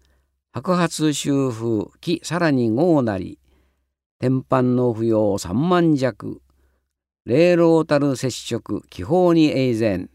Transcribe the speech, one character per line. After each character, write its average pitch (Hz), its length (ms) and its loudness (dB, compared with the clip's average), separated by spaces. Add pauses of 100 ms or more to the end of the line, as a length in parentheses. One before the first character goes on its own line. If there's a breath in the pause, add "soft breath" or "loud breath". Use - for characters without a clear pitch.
(560)
白 175 200 -2
髪 160 340 0
秋 139 400 -2
風、 113 400 -4 (100)
木 170 220 -4
さ 160 160 -6
ら 165 140 0
に 120 180 2
豪 147 320 2
な 104 160 -2
り。 92 220 -12 (800)
天 131 180 0
板 131 240 -2
の 123 300 0
不 110 120 -4
要 107 320 2
三 107 320 -4
万 170 280 2
弱。 110 440 -6 (840)
霊 170 320 2
老 165 280 4
た 151 140 0
る 139 160 0
接 127 160 -4
触、 - 580 -8
気 - 140 -12
泡 170 320 2
に 156 160 4
永 131 240 0
然。 101 400 -2